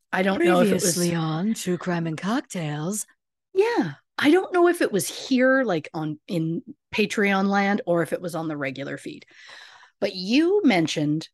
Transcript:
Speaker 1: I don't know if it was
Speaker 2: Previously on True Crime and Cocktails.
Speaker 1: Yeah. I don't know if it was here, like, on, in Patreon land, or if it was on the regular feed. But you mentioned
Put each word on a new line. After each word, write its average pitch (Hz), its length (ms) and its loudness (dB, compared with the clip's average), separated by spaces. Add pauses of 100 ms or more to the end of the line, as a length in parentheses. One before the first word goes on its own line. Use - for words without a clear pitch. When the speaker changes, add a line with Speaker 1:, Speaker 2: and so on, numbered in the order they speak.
(120)
Speaker 1:
I 190 100 2
don't 196 200 0
know 349 180 4
if 208 80 4
it 190 60 2
was 180 80 0 (120)
Speaker 2:
Previously 175 200 0
on 165 400 -2
True 180 240 -4
Crime 170 280 -4
and 160 100 -4
Cocktails. 180 920 -6 (460)
Speaker 1:
Yeah. 381 400 0 (240)
I 277 140 4
don't 381 220 2
know 349 160 4
if 349 120 0
it 277 120 0
was 190 160 -2
here, 262 560 2
like, 175 280 -2
on, 156 360 -6
in 165 340 -2 (320)
Patreon 202 540 0
land, 196 360 0
or 170 180 2
if 160 100 -4
it 170 80 -4
was 170 160 -8
on 165 100 -6
the 156 100 -6
regular 139 400 -6
feed. - 300 -14 (720)
But 196 140 -2
you 285 500 2
mentioned 160 680 2